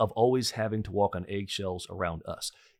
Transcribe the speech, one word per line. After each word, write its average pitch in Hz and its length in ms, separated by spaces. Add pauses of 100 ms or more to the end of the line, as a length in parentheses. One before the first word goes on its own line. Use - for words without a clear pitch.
of 110 100
always 123 400
having 110 320
to 101 80
walk 98 240
on 90 140
eggshells 95 600
around 87 360
us. - 260 (280)